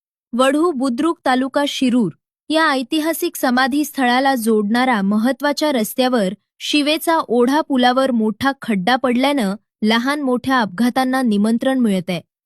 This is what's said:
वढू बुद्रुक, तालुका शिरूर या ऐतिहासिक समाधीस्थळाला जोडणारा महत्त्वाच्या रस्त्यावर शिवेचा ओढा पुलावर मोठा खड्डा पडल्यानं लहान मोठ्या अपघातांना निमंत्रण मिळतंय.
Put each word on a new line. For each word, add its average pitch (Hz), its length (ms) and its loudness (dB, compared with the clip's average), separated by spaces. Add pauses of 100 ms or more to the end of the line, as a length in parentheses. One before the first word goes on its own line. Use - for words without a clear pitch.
(340)
वढू 277 380 2
बुद्रुक, 269 540 -2
तालुका 262 420 0
शिरूर 247 440 0 (380)
या 311 200 2
ऐतिहासिक 302 680 -2
समाधीस्थळाला 269 1000 0
जोडणारा 226 680 0
महत्त्वाच्या 262 680 0
रस्त्यावर 240 640 0 (260)
शिवेचा 302 580 0
ओढा 269 440 2
पुलावर 262 500 0
मोठा 220 400 0 (100)
खड्डा 220 340 0
पडल्यानं 254 600 0 (260)
लहान 240 400 0
मोठ्या 254 400 0
अपघातांना 247 600 0
निमंत्रण 233 580 0
मिळतंय. 185 420 -2 (240)